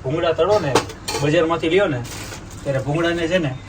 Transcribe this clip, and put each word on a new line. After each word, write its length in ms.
ભૂંગળા 280
તળો 260
ને, 160
બજારમાંથી 480
લ્યો 180
ને, 160
ત્યારે 160
ભૂંગળાને 500
છે 100
ને 160